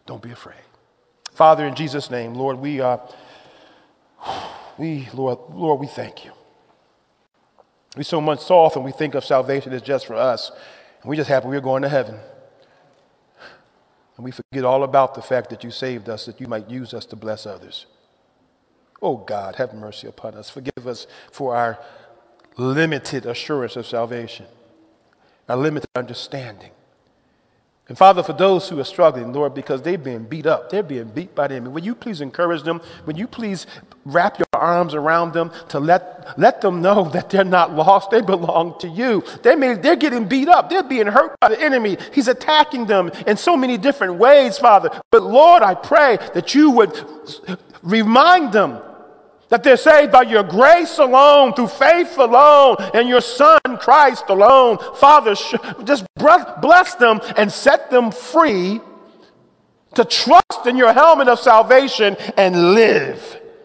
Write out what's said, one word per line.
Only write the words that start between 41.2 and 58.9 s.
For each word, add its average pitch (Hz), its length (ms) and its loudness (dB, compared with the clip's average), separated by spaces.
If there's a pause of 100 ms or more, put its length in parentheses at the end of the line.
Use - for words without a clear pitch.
by 226 100 2
the 220 100 -4
enemy. 247 380 -2 (160)
He's 247 140 -2
attacking 285 580 -2
them 190 240 -2 (160)
in 208 100 0
so 349 200 0
many 254 200 -2
different 196 380 -4
ways, 247 440 4
Father. 202 300 4 (220)
But 220 140 4
Lord, 302 380 6
I 190 120 2
pray 269 440 2 (160)
that 170 200 -6
you 294 160 6
would - 880 -4 (240)
remind 226 720 2
them 151 260 -2 (720)
that 226 140 0
they're 262 140 6
saved 294 340 4
by 254 120 8
your 220 200 0
grace 277 540 4
alone, 277 560 6
through 240 140 -2
faith 339 500 0
alone, 269 580 6 (200)
and 233 120 2
your 247 140 2
Son, - 400 4 (200)
Christ 269 500 4
alone. 233 480 6 (160)
Father, 277 400 4
sh-, - 220 -8 (280)
just 220 300 -2
bre-, 294 480 2
bless 349 320 4
them 226 260 2 (160)
and 208 160 0
set 285 380 0
them 247 200 2
free 220 720 -2 (1120)